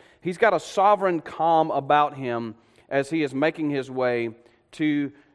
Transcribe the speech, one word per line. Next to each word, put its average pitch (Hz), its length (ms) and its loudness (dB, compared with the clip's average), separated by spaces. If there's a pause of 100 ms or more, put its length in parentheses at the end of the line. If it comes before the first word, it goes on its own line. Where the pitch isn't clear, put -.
(220)
he's 175 160 -6
got 214 160 2
a 160 80 -2
sovereign 190 580 2
calm 160 520 2
about 147 440 2
him 120 400 -6 (320)
as 139 220 -2
he 160 120 -2
is 135 120 -2
making 156 360 -2
his 135 220 -4
way 123 380 -2 (440)
to 147 380 -2 (240)